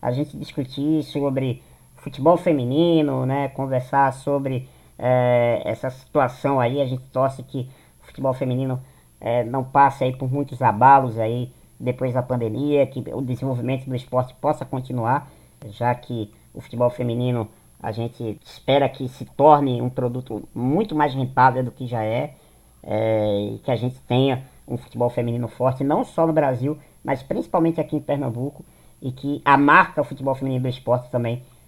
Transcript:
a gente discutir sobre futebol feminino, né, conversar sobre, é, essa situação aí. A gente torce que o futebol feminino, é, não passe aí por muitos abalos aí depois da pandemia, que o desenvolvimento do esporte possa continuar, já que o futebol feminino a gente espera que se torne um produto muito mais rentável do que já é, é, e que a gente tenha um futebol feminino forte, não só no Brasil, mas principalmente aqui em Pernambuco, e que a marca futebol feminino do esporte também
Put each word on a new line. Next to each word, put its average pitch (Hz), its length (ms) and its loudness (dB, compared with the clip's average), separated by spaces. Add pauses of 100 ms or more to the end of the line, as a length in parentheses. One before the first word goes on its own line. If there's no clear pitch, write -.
a 123 100 -2
gente 147 240 -4
discutir 143 680 -4
sobre 135 600 -4 (320)
futebol 160 400 2
feminino, 147 880 2
né, 139 220 -2
conversar 135 640 0
sobre, 135 580 -2 (300)
é, 123 640 4
essa 113 260 -4
situação 135 680 0
aí. 127 220 2
A 135 40 0
gente 127 180 -4 (100)
torce 131 300 -2
que 131 260 -8 (320)
o - 40 -20
futebol 135 280 -4
feminino, 131 480 -2 (400)
é, 120 220 0
não 127 200 -4
passe 135 400 4
aí 127 120 0
por 131 160 -4
muitos 139 300 -4
abalos 123 560 6
aí 120 360 -2 (260)
depois 127 340 -4
da 127 80 0
pandemia, 127 680 0
que 131 160 -8 (100)
o 123 80 -4
desenvolvimento 127 680 -4
do 131 60 -4
esporte 127 400 -2
possa 147 300 -2
continuar, 127 640 -2 (360)
já 120 280 -2
que 113 380 -8 (200)
o - 60 -16
futebol 120 300 -2
feminino 120 580 -2 (340)
a 110 100 -6
gente 113 540 -6
espera 139 420 0
que 127 220 -8
se 117 160 -14
torne 139 560 4
um 123 80 -2
produto 123 640 -6
muito 147 420 0
mais 147 180 2
rentável 131 500 2
do 123 80 -6
que 127 140 -12
já 117 180 -4
é, 123 320 -2 (460)
é, 107 580 0 (140)
e 110 60 -10
que - 120 -4
a 120 40 0
gente 127 260 -4
tenha 131 440 0 (200)
um 123 120 -6
futebol 120 320 -2
feminino 120 400 -2
forte, 131 340 -2
não 170 220 2
só 165 200 0
no 165 60 2
Brasil, 143 460 -2 (260)
mas 139 180 -4
principalmente 165 600 -2
aqui 151 160 -4
em - 20 -6
Pernambuco, 135 640 -4 (380)
e 127 100 -6
que 139 320 -6
a 139 140 6
marca 147 440 6
futebol 135 320 -4
feminino 131 300 -4
do 127 60 -2
esporte 123 420 -2
também 120 320 -2 (240)